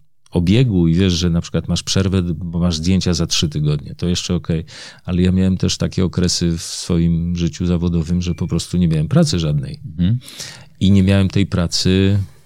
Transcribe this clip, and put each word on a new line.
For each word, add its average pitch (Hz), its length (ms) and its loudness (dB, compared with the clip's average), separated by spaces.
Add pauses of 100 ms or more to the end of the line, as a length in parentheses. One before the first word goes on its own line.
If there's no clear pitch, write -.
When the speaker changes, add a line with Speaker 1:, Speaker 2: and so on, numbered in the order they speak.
(320)
Speaker 1:
obiegu 92 560 2
i 82 60 4
wiesz, 92 200 4
że 85 160 0
na 85 120 0
przykład - 260 -4
masz 85 160 -2
przerwę, 95 400 0
bo 87 360 -4
masz 87 180 2
zdjęcia 90 360 0
za 82 140 -2
trzy - 220 -2
tygodnie, 73 460 -4
to 87 120 -6
jeszcze 87 280 -2
okej. 80 300 -4 (400)
Ale 90 160 0
ja 92 100 4
miałem 92 260 2
też 87 200 -2
takie 87 280 -2
okresy 85 520 0
w 85 40 -6
swoim 85 720 -2
życiu 85 300 -2
zawodowym, 87 560 0
że 85 140 -2
po 87 120 -4
prostu 85 300 -4
nie 87 100 2
miałem 78 200 0
pracy 143 320 2
żadnej. 73 460 -4
Speaker 2:
Mhm. 87 340 0 (600)
Speaker 1:
I 95 120 4
nie 98 120 6
miałem 98 260 4
tej 98 160 2
pracy, 95 720 2 (260)